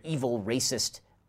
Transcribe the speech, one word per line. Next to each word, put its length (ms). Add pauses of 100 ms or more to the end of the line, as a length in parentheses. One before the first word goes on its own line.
evil, 400
racist 580 (280)